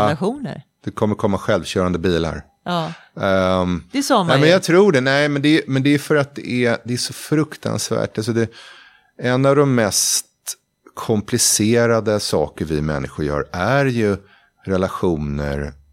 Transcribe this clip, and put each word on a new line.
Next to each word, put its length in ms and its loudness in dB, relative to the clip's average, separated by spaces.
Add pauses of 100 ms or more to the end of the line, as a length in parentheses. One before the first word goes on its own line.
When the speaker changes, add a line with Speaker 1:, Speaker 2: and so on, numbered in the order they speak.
Speaker 1:
relationer. 600 -4 (220)
Speaker 2:
Det 60 -6
kommer 240 -2
komma 240 -2
självkörande 600 0
bilar. 460 -2 (200)
Speaker 1:
Ja. 280 -4 (280)
Speaker 2:
Ehm, 600 0 (100)
Speaker 1:
Det 100 -2
sa 160 2
man 80 0
Speaker 2:
nej, 120 2
men 100 4
Speaker 1:
ju. 40 6
Speaker 2:
jag 100 4
tror 300 4
det. 80 4
Nej, 280 2
men 140 0
det, 240 4
men 160 0
det 120 4
är 40 2
för 180 0
att 180 0
det 160 -10 (160)
är, 180 0
det 80 -6
är 60 -2
så 140 -6
fruktansvärt. 1040 -4
Alltså 140 -4
det, 160 0 (720)
en 240 2
av 100 4
de 180 4
mest 500 0 (720)
komplicerade 1300 0
saker 440 -2
vi 180 -2
människor 420 -4
gör 280 -2
är 340 0
ju 300 0 (500)
relationer 1040 -2 (200)